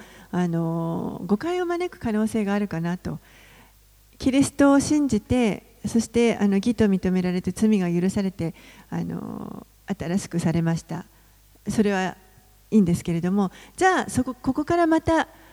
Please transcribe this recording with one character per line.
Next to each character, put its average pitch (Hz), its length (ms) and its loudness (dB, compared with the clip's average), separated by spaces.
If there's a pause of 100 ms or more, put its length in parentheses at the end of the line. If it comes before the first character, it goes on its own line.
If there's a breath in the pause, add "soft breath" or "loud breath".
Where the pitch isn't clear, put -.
(320 loud breath)
あ 180 160 0
の、 165 760 -4
誤 196 120 0
解 349 220 -4
を 359 60 -2
招 349 240 -4
く - 80 -18
可 233 140 -6
能 214 160 0
性 214 180 -2
が 196 80 -2
あ 208 60 0
る 202 80 -2
か 165 120 -6
な 175 200 -4
と。 160 180 -8 (1000 soft breath)
キ 262 120 0
リ 269 120 4
ス - 80 -2
ト 277 220 6
を 277 60 6
信 294 280 2
じ 214 140 0
て、 240 420 0 (240)
そ 226 120 0
し 220 80 -4
て、 233 300 2
あ 202 100 2
の、 196 100 2
義 220 180 0
と 220 100 4
認 190 240 2
め 185 140 0
ら 180 80 0
れ 180 100 -2
て 185 100 -4
罪 214 280 2
が 175 120 0
許 175 200 2
さ 208 100 -2
れ 190 80 -2
て、 165 240 -6 (380 loud breath)
あ 170 120 -6
の、 165 640 -10 (220)
新 175 320 -4
し - 100 -10
く 170 100 -2
さ 165 120 0
れ 165 100 0
ま 165 160 0
し - 60 -8
た。 165 220 -12 (640 soft breath)
そ 208 140 0
れ 202 100 2
は 185 240 -2 (540)
い 220 80 4
い 214 40 8
ん 185 40 6
で 170 80 2
す 170 100 -2
け 180 80 -6
れ 165 80 -2
ど 175 120 -2
も、 196 200 0 (240 loud breath)
じ 370 120 2
ゃ 359 200 2
あ、 - 40 -12
そ 254 120 -2
こ、 254 120 -6
こ - 180 -4
こ 302 120 -2
か 339 100 0
ら 339 100 4
ま 320 160 2
た 320 260 0 (260 loud breath)